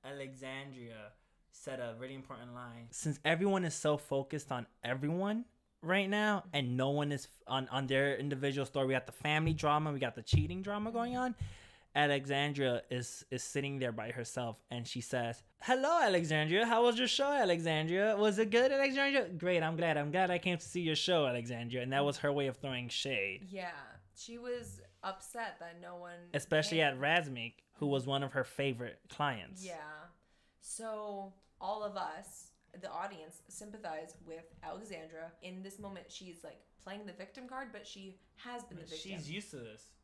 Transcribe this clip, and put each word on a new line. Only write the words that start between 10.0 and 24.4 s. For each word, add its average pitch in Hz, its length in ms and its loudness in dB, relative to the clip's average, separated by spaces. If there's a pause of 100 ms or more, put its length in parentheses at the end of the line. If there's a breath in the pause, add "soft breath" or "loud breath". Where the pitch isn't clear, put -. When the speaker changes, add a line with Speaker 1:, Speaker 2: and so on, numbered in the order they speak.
Speaker 1:
the 113 80 -10
cheating 175 380 4
drama 208 300 -2
going 240 260 -2
on. 254 180 0 (600 loud breath)
Alexandria 139 960 4
is, 123 400 -6
is 127 120 -2
sitting 139 360 -2
there 123 120 0
by 113 200 -6
herself, 120 580 -4
and 120 180 -6
she 123 140 -6
says, 120 400 -2 (220)
"Hello, 277 400 4
Alexandria. 170 600 4
How 233 200 6
was 240 160 6
your 254 80 2
show, 277 240 2
Alexandria? 175 840 4
Was 208 220 4
it 220 140 2
good, 254 200 6
Alexandria?" 277 580 4
"Great. 170 340 2
I'm 160 140 2
glad. 165 200 4
I'm 147 140 0
glad 180 180 4
I 180 80 2
came 175 220 0
to - 80 -10
see 180 140 -2
your 160 140 2
show, 165 300 4
Alexandria." 120 560 -2
And 127 120 -2
that 143 120 6
was 143 140 2
her 143 120 2
way 139 160 2
of 123 100 -2
throwing 123 320 -4
shade. 104 600 -2
Speaker 2:
Yeah. 185 220 -8 (440)
She 233 220 -14
was 240 420 -8 (220)